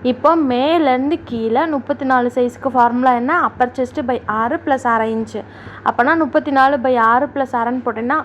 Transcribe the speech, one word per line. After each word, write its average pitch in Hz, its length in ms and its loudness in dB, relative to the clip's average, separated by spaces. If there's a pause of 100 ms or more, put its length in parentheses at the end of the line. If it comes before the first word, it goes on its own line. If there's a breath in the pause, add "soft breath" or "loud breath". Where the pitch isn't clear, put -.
இப்போ 254 320 2 (120)
மேலேருந்து 269 760 2
கீழே 233 440 -2
முப்பத்தி 285 380 -4
நாலு 247 280 2
சைஸுக்கு 247 400 -2
ஃபார்முலா 247 420 4
என்ன? 277 260 0
அப்பர் 254 340 0
செஸ்ட் 254 300 -4
by 247 100 0 (100)
ஆறு 220 320 -2
ப்ளஸ் 269 300 -2
அரை 220 280 0
இன்ச்சு. 220 260 -6 (440 loud breath)
அப்போனா 285 320 0
முப்பத்தி 302 340 0
நாலு 269 260 4
by 254 220 0
ஆறு 233 260 4
ப்ளஸ் 269 280 -4
அரைன்னு 240 320 -2
போட்டீங்கன்னா 240 400 -2